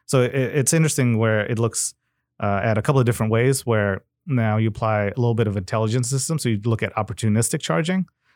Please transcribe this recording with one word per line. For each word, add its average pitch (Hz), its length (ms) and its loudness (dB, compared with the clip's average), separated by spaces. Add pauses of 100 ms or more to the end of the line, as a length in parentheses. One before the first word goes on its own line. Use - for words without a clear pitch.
So 131 180 2
it, 123 100 -2
it's 135 400 0
interesting 139 440 2
where 110 280 2
it 113 140 -2
looks, - 340 -2 (480)
uh, 101 220 0
at 113 140 2
a 104 40 0
couple 135 180 2
of 120 60 4
different 110 280 0
ways 127 320 2
where 104 380 0 (220)
now 113 320 0
you 110 120 2
apply 107 380 0
a 98 120 -4
little 120 140 2
bit 110 140 2
of 101 100 -2
intelligence 110 520 -2
system. 139 300 -2
So 123 100 -2
you 104 140 0
look 113 200 0
at 101 120 -4
opportunistic 110 640 -2
charging. 170 440 0 (300)